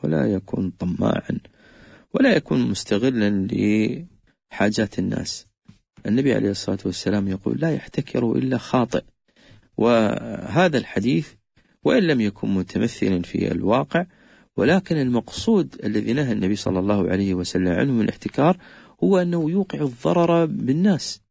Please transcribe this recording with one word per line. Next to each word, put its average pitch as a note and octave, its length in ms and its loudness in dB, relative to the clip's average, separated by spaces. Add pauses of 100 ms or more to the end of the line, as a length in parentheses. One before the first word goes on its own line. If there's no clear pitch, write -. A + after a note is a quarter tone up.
ولا G2 220 0
يكون F#2+ 440 -2
طماعا - 680 -2 (760)
ولا C4 220 4
يكون - 240 0
مستغلا G#2 880 0
لحاجات G#2+ 1500 -2
الناس. - 500 -4 (580)
النبي B2 280 2
عليه G#2 160 0
الصلاة G2 340 -4
والسلام G2 440 -2
يقول: A#2 320 -4
"لا D#3+ 140 0
يحتكر - 580 -4
إلا B2+ 260 0
خاطئ". - 440 0 (760)
وهذا A#2 1000 2
الحديث B2+ 500 -2 (560)
وإن A#3+ 180 4
لم D3 180 2
يكن G#2 280 -2
متمثلا G2 720 0
في - 300 -4
الواقع، C#3+ 540 0 (500)
ولكن E3 400 2
المقصود C#3+ 880 0
الذي A2 280 -2
نهى C3 200 0
النبي G#2 240 0
صلى F#2+ 220 -2
الله G2 320 0
عليه F#2+ 240 0
وسلم F2+ 340 -2
عنه A2+ 240 0
من A2+ 120 2
الاحتكار - 520 0 (480)
هو F#3+ 140 4
أنه E3+ 320 0
يوقع F#3+ 300 -2
الضرر E3 640 2
بالناس. D3 760 0 (100)